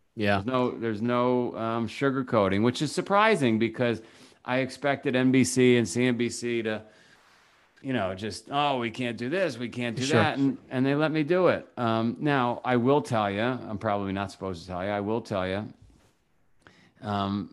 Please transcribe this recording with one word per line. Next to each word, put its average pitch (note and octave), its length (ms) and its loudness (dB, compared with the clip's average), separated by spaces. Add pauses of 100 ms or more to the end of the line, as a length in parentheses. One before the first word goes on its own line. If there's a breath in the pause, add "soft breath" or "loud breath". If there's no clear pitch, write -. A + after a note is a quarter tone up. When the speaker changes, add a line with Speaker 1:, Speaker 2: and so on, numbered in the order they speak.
(160)
Speaker 1:
Yeah. G2+ 220 2
Speaker 2:
There's G2 100 -4
no, B2+ 240 0
there's G2+ 300 -4
no, B2 540 0
um, A2+ 320 -2
sugarcoating, A2+ 760 2
which B2 180 2
is C#3+ 100 -2
surprising F3+ 680 2
because A2+ 420 0 (420 loud breath)
I B2+ 160 -2
expected C3+ 560 -2
N B2+ 160 4
B B2+ 120 6
C B2 340 6
and A2+ 100 2
C A#2+ 180 0
N B2 120 0
B A#2 120 -2
C A#2 340 -6
to, G#2+ 180 -4 (1040 soft breath)
you C3+ 100 -4
know, F#2+ 220 -2
just, G2+ 340 -10
"Oh, C#3+ 300 0
we A#2 100 -2
can't A#2 280 -6
do A#2+ 120 -6
this, E3 280 -2
we A#2+ 120 -8
can't A#2+ 260 -6
do B2 80 -4
Speaker 1:
Sure. C3 160 2
Speaker 2:
that," B2+ 180 2
and, C#3 200 2 (140)
and C3 140 0
they C#3 100 2
let D3+ 160 0
me D#3 100 0
do F3 260 2
it. G2+ 200 2 (100)
Um, A2+ 420 0
now, C3 460 0
I B2+ 120 2
will C3+ 240 4
tell A2 280 0
ya, A#2 280 -2 (100)
I'm G#2 100 -8
probably G2+ 360 -2
not G2 180 -4
supposed F#2 300 -8
to F2 60 -18
tell F2+ 160 -6
ya, G#2 120 -2
I G2+ 60 -2
will A2 200 -2
tell F#2 260 -4
ya, G2 160 -4 (1400 soft breath)
um, G2+ 520 -2